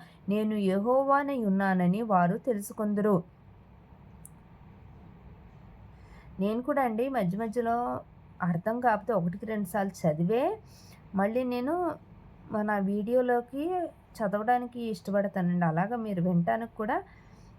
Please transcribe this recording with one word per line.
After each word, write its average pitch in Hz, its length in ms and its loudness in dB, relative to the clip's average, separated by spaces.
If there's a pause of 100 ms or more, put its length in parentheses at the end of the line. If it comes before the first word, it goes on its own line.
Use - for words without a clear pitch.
(280)
నేను 214 260 0
యెహోవానై 254 920 2
ఉన్నానని 190 580 2
వారు 190 360 2
తెలుసుకొందురు." 208 840 0 (3250)
నేను 214 220 0
కూడా 285 200 0
అండి 240 260 0
మధ్య 202 300 0
మధ్యలో 233 600 -2 (420)
అర్థం 180 380 -2
కాకపోతే 226 320 2
ఒకటికి 180 340 -2
రెండు 208 220 -4
సార్లు 196 400 -2
చదివే 220 500 2 (560)
మళ్ళీ 220 300 0
నేను 285 460 -2 (640)
మన 214 260 0
వీడియోలోకి 247 1120 0
చదవడానికి 240 920 -2
ఇష్టపడతానండి. 196 840 0
అలాగా 185 300 0
మీరు 208 260 -4
వినటానికి 180 540 0
కూడా 226 260 -2 (560)